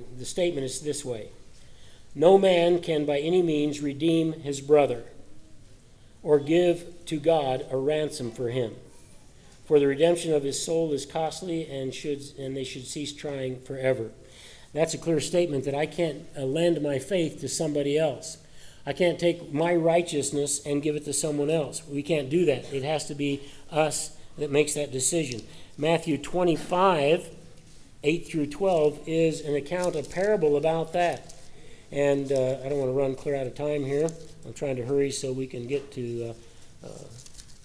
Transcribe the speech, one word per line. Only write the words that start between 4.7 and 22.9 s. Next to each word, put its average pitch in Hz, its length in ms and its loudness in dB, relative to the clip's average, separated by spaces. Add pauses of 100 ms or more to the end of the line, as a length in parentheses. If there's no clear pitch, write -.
or 151 160 6
give 170 680 2
to 156 140 -4
God 143 520 2
a 131 60 -2
ransom 139 540 -2
for 123 180 -4
him. 117 260 -4 (920)
For 151 140 6
the 139 80 6
redemption 165 460 4
of 147 100 2
his 135 200 -4
soul 165 280 0
is 135 140 -2
costly 160 640 -4
and 135 240 -6
should, 143 280 -6 (180)
and 135 180 -6
they 135 60 -4
should 127 240 -10
cease 147 260 -8
trying 131 480 -6
forever." 131 480 -2 (640)
That's 160 200 0
a 160 60 -6
clear 160 220 0
statement 160 420 0
that 139 100 -2
I 147 120 0
can't, 156 420 -4 (100)
uh, 143 40 -6
lend 156 420 2
my 143 160 0
faith 156 400 -2
to 139 80 -6
somebody 143 500 0
else. 151 400 -2 (480)
I 143 80 -4
can't 170 240 2
take 170 340 0
my 165 220 2
righteousness 160 920 2
and 143 180 -2
give 151 120 0
it 147 100 -6
to 143 80 -4
someone 147 360 0
else. 160 380 0
We 147 160 -4
can't 147 260 0
do 170 160 4
that. 131 260 2
It 135 120 -4
has 147 220 -2